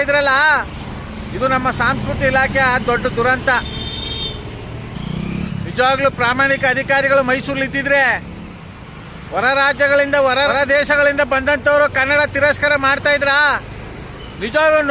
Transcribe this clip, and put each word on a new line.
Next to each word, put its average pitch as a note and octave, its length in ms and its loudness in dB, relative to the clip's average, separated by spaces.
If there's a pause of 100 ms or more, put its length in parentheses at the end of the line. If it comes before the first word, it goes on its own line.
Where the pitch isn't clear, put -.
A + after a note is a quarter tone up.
ಇದ್ರಲ್ಲ, C#4+ 300 2 (1000)
ಇದು B3 180 0
ನಮ್ಮ C4 140 0 (140)
ಸಂಸ್ಕೃತಿ C4+ 500 0
ಇಲಾಖೆ C4 300 2 (100)
ಆ B3 40 2 (140)
ದೊಡ್ಡ A#3+ 160 0 (100)
ದುರಂತ. B3 340 0 (2250)
ನಿಜವಾಗ್ಲೂ C4+ 440 0 (100)
ಪ್ರಾಮಾಣಿಕ C4+ 440 2 (100)
ಅಧಿಕಾರಿಗಳು C4+ 560 2
ಮೈಸೂರಲ್ಲಿ C4+ 400 -2
ಇದ್ದಿದ್ರೆ, C#4 340 2 (1300)
ಹೊರ G3 140 0 (160)
ರಾಜ್ಯಗಳಿಂದ, C#4 540 2 (100)
ಹೊರ, B3+ 120 2 (120)
ಹೊರ C4 100 2 (160)
ದೇಶಗಳಿಂದ C#4+ 460 2 (120)
ಬಂದಂಥವ್ರು C#4+ 540 2 (100)
ಕನ್ನಡ C#4 220 2 (160)
ತಿರಸ್ಕಾರ C#4+ 400 2 (100)
ಮಾಡ್ತಾ C#4 320 2
ಇದ್ರಾ? C#4 220 2 (1000)
ನಿಜವಾಗ್ಲೂ D#4 380 2 (100)